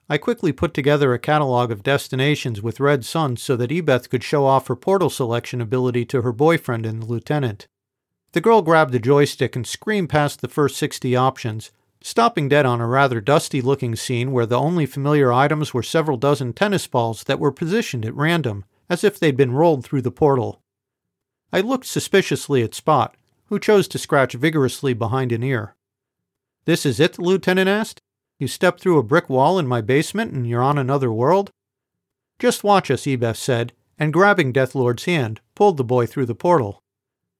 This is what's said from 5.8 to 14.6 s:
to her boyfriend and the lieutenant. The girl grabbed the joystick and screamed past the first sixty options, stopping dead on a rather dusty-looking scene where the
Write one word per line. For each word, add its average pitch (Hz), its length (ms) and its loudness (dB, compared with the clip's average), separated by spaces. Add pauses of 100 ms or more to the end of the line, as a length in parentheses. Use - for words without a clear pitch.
to 131 140 -2
her 120 120 -2
boyfriend 127 520 0
and 110 180 -6
the 113 40 -10
lieutenant. 117 600 -4 (640)
The 170 100 -2
girl 220 200 4
grabbed 160 300 2
the 123 60 0
joystick 139 580 2
and 120 100 -6
screamed 202 440 -4
past 147 300 0
the 123 80 -6
first 143 280 0
sixty 127 400 -2
options, 120 540 -2 (320)
stopping 226 460 0
dead 147 180 4
on 120 140 0
a 117 60 -2
rather 127 340 2
dusty-looking 131 760 0
scene 127 340 -4
where 123 140 0
the 120 160 0